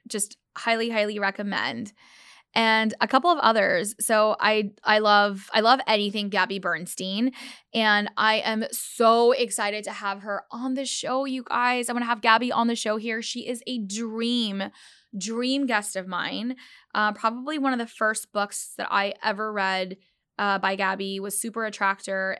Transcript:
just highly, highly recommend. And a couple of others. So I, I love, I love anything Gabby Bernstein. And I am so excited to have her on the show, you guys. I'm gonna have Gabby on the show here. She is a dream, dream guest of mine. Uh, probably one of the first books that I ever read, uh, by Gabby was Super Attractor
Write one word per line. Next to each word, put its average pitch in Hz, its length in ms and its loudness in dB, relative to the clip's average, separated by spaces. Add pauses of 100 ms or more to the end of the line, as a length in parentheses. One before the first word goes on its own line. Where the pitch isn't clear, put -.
just - 280 -6 (220)
highly, 226 320 0
highly 208 280 0
recommend. 196 760 -4 (580)
And 220 480 4
a 220 80 0
couple 269 220 4
of 320 80 4
others. 208 600 2
So 214 420 4
I, 214 320 2 (120)
I 214 140 4
love, 202 560 4
I 220 60 4
love 247 260 6
anything 208 420 0
Gabby 190 300 0
Bernstein. 185 720 -4 (400)
And 208 460 2
I 220 220 4
am 220 300 -2
so 233 640 4
excited 214 520 -2
to 214 80 -8
have 202 280 -6
her 202 300 -6
on 254 240 -4
the 269 100 -4
show, 262 400 -4
you 262 200 -6
guys. 247 440 0
I'm 240 60 -4
gonna 240 120 -2
have 233 140 -2
Gabby 233 320 4
on 233 140 2
the 233 100 0
show 220 220 -2
here. 226 240 -6
She - 260 -8
is 240 180 -6
a 247 120 -6
dream, 220 840 -2 (520)
dream 247 480 -2
guest 214 320 -2
of 185 100 -8
mine. 185 500 -6 (380)
Uh, 214 180 2
probably 247 440 -4
one 269 160 0
of 240 60 -2
the 233 80 -4
first 220 460 -4
books - 440 -4
that - 140 -6
I 202 320 0
ever 214 280 -2
read, 190 460 -2 (440)
uh, 202 180 0
by 190 160 0
Gabby 196 460 -2
was 196 180 -6
Super 226 280 -6
Attractor 196 720 -2